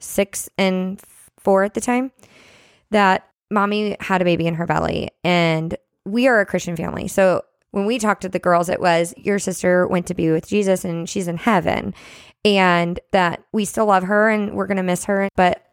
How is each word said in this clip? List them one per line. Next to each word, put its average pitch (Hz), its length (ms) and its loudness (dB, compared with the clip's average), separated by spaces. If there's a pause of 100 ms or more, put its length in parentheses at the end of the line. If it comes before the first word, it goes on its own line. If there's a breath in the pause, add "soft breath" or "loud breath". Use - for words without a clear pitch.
six - 580 -6
and 185 420 -2 (380)
four 190 240 2
at 202 120 -2
the 226 60 -6
time, 254 300 -2 (800 soft breath)
that 202 380 2 (200)
mommy 208 520 -2
had 185 220 0
a - 20 2
baby 170 240 2
in 165 60 -2
her 165 120 -4
belly. - 440 -2 (120)
And 165 540 0 (280)
we 233 220 0
are 240 140 4
a 196 60 2
Christian 175 280 -4
family. 170 320 -6
So 185 380 2 (260)
when 196 160 -2
we 233 140 -2
talked 208 220 -2
to 190 60 -6
the 185 120 -4
girls, 175 280 2
it - 120 -2
was, 170 360 0
"Your 202 220 -2
sister 180 480 0
went 175 200 -2
to 175 80 -6
be 160 180 0
with 160 160 -2
Jesus 190 360 0
and 165 240 -8
she's 185 200 -6
in 170 80 -4
heaven, - 580 -2 (500 loud breath)
and 175 540 2 (140)
that 185 400 0
we 220 120 -2
still 220 220 -2
love 190 180 4
her 208 260 2
and 214 240 -2
we're 196 120 -4
gonna 196 160 -2
miss 180 220 -2
her, 196 320 -2
but 180 360 2